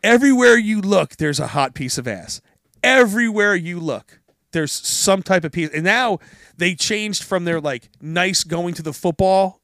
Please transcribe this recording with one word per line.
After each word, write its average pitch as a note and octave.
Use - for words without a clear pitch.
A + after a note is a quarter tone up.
everywhere B3
you A3
look, F#3+
there's D3+
a B2+
hot C3+
piece B2+
of B2
ass. F#2+
Everywhere A3
you F3
look, D3
there's D#3
some -
type F#3
of D#3
piece. D#3+
And D#3
now A3
they F3
changed G#3+
from F#3
their, E3+
like, C#3
nice F3
going E3+
to E3
the D#3
football F#3+